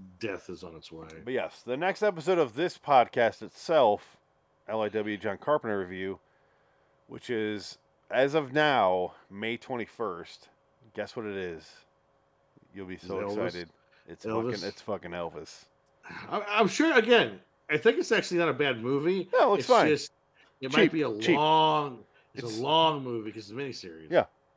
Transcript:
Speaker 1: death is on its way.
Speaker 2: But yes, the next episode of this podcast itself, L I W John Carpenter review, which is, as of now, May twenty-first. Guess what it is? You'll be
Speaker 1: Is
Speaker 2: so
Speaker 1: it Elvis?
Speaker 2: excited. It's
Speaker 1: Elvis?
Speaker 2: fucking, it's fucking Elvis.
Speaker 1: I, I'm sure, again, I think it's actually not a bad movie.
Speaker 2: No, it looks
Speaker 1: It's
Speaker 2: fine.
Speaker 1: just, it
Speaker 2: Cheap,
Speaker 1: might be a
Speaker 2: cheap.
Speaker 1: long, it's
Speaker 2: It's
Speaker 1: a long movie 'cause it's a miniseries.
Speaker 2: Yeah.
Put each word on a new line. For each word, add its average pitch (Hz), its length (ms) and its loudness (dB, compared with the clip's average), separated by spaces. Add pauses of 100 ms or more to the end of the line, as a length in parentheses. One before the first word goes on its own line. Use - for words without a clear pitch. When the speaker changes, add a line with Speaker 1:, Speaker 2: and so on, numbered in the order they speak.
(200)
Speaker 1:
death 98 300 -8
is 87 140 -14
on 82 120 -16
its - 160 -20
way. 80 160 -16 (160)
Speaker 2:
But 127 100 -6
yes, 92 300 -6
the 123 140 -6
next 185 240 -4
episode 175 380 2
of 120 160 0
this 165 240 -4
podcast 120 640 4
itself, 110 760 2 (500)
L 110 140 -4
I 107 80 -2
W 107 280 -2
John 98 200 -6
Carpenter 127 420 0
review, 92 380 -6 (920)
which - 220 -12
is, 107 480 -4 (320)
as 135 240 2
of 139 200 -2
now, 107 600 2 (160)
May 110 260 -6
twenty-first. 107 920 -10 (440)
Guess 104 240 -10
what 113 80 -8
it 101 100 -8
is? 87 340 -8 (1040)
You'll 95 140 -12
be 90 80 -10
Speaker 1:
Is 82 60 -14
Speaker 2:
so 95 180 -6
Speaker 1:
it 101 80 -4
Elvis? 101 200 -2
Speaker 2:
excited. 87 220 -8 (380)
It's - 180 -16
Speaker 1:
Elvis? 113 280 -2
Speaker 2:
fucking, 95 160 -6
it's - 120 -12
fucking 87 300 -8
Elvis. 87 540 -10 (640)
Speaker 1:
I, 202 160 -4
I'm 208 220 4
sure, 302 280 4
again, 214 420 4 (300)
I 151 60 0
think 226 220 4
it's 330 160 -2
actually 185 240 0
not 170 100 2
a 143 60 0
bad 131 280 0
movie. 147 520 0
Speaker 2:
No, 254 140 6
it - 20 4
looks 196 120 4
Speaker 1:
It's 123 60 -4
Speaker 2:
fine. 208 220 6
Speaker 1:
just, 147 220 0 (500)
it 131 80 -6
Speaker 2:
Cheap, 135 80 -2
Speaker 1:
might 214 160 4
be 160 80 0
a 113 180 -2
Speaker 2:
cheap. 143 160 2
Speaker 1:
long, 151 640 2 (340)
it's 127 140 -12
Speaker 2:
It's 110 120 -6
Speaker 1:
a - 20 -4
long 156 420 2
movie 117 300 -6
'cause 104 160 -14
it's - 20 -20
a - 40 -14
miniseries. 113 540 -12
Speaker 2:
Yeah. 156 160 4 (320)